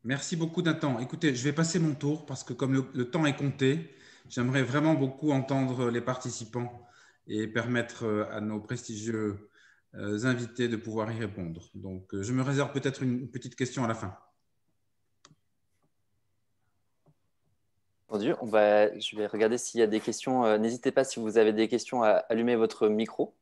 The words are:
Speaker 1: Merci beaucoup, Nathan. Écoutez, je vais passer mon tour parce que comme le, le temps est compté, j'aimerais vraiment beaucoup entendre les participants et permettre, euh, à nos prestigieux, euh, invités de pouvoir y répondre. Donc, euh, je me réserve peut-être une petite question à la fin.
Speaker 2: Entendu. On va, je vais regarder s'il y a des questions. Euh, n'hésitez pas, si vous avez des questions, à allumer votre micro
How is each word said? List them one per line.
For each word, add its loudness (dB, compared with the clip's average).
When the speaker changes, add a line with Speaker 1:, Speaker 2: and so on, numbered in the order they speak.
Speaker 1:
Merci -4
beaucoup, -2
Nathan. 0
Écoutez, 0
je -4
vais 2
passer 2
mon 2
tour -4
parce -10
que -12
comme 0
le, 2
le -2
temps 2
est 2
compté, 0
j'aimerais 0
vraiment 2
beaucoup 0
entendre 0
les 0
participants -6
et -4
permettre, -2
euh, 0
à -8
nos -4
prestigieux, -6
euh, -4
invités 0
de 0
pouvoir -4
y -6
répondre. -8
Donc, -12
euh, -4
je -2
me 2
réserve 0
peut-être -2
une -2
petite -12
question -2
à 0
la 0
fin. -6
Speaker 2:
Entendu. 0
On -6
va, 6
je -8
vais -2
regarder 2
s'il -4
y 8
a 6
des 0
questions. 0
Euh, 4
n'hésitez 0
pas, 4
si -8
vous 2
avez 8
des 2
questions, 0
à 6
allumer 2
votre 2
micro 0